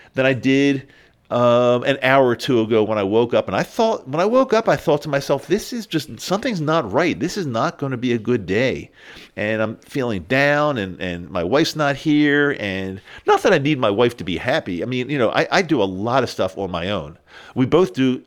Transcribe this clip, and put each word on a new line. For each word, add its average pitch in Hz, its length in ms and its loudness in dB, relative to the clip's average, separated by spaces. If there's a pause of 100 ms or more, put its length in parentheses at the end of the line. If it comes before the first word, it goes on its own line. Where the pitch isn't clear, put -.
(160)
than 131 100 2
I 135 80 4
did, 135 520 2 (460)
um, 120 520 4
an 135 180 0
hour 131 260 4
or 120 80 2
two 120 240 0
ago 110 240 2
when 107 140 0
I 104 60 0
woke 113 300 2
up. 107 140 2
And 92 80 -4
I 113 80 0
thought, - 420 -2
when 135 140 -6
I 180 60 2
woke 254 260 2
up, 220 160 2
I 165 80 4
thought 147 280 0
to 156 60 -10
myself, 139 380 -2
"This - 240 -2
is 233 160 -8
just, 143 320 -6
something's 208 400 -4
not 147 320 -2
right. 165 260 0
This 165 200 -4
is 190 80 -4
not 127 320 -2
gonna 135 180 -4
be 120 160 -2
a 120 80 0
good 107 260 -2
day." 101 460 -2 (460)
And 107 240 -2
I'm 110 160 -4
feeling 120 460 -4
down, 143 540 0
and, 95 220 -6
and 87 300 -6
my 90 160 -2
wife's 147 320 0
not 143 180 -2
here. 147 640 0
And 95 400 -6 (260)
not 392 180 2
that 233 100 4
I 160 60 4
need 139 200 0
my 117 100 2
wife 120 280 2
to - 80 -10
be 90 100 -4
happy. 117 480 -4
I - 40 -4
mean, 123 220 -4
you 147 80 -2
know, 113 140 2
I, 151 200 0
I 170 100 2
do 156 200 0
a 98 40 2
lot 107 360 -2
of 120 80 -2
stuff - 280 -4
on 95 120 -4
my 87 200 -4
own. 85 280 -6 (380)
We 127 100 2
both 180 280 2
do 127 340 0